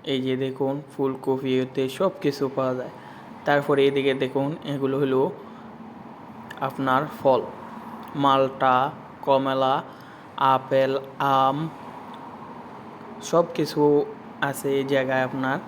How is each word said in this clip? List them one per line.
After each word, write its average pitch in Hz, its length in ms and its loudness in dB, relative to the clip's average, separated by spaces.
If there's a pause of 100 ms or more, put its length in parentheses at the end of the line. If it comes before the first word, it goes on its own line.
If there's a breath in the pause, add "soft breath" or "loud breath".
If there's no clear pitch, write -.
(140)
এই 131 120 0
যে 131 180 0
দেখুন 135 300 -2 (180)
ফুলকপি 131 680 -2
হতে 131 240 -2 (140)
সব 190 140 2 (120)
কিছু 143 200 0 (120)
পাওয়া 131 240 0
যায়। 127 140 -8 (540 loud breath)
তারপরে 143 420 4
এদিকে 139 240 2 (100)
দেখুন 139 260 0 (240)
এগুলো 135 280 0
হলো 131 200 4 (1500 loud breath)
আপনার 135 340 2 (180)
ফল, 127 220 6 (840)
মালটা, 135 520 4 (500)
কমলা, 135 500 4 (800 loud breath)
আপেল, 135 360 2 (420)
আম, 135 240 4 (1700)
সব 170 160 6 (120)
কিছু 151 240 0 (680)
আছে 139 200 -4 (120)
এই 135 140 0
জায়গায় 131 360 2
আপনার। 135 280 -2 (100)